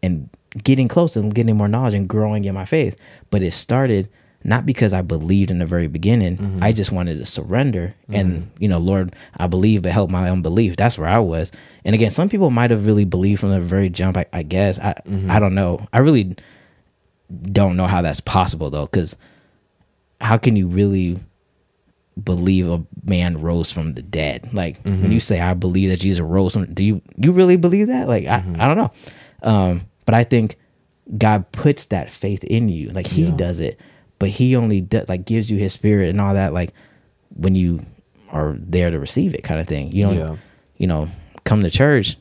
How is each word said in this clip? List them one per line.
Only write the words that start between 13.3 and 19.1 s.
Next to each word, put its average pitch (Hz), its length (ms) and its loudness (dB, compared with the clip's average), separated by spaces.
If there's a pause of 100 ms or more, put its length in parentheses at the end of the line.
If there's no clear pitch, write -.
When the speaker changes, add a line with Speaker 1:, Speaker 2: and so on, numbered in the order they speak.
Speaker 1:
from 98 100 0
the 95 100 2
very 92 280 0
jump, 92 280 0
I, 90 160 -2
I 87 100 -6
guess. 92 380 0
I, 104 140 -4 (120)
Speaker 2:
Mm-hmm. 95 240 -4
Speaker 1:
I 104 80 4
don't 98 160 2
know. 98 380 -2
I 113 80 2
really 120 340 4 (1160)
don't 95 240 2
know 92 100 2
how 90 160 2
that's 78 180 -2
possible, 82 500 0
though, 73 180 -4
'cause 85 260 -2 (1080)